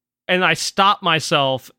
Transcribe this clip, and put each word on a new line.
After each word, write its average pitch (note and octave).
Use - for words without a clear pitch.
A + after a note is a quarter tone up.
and F#3
I E3
stopped -
myself D3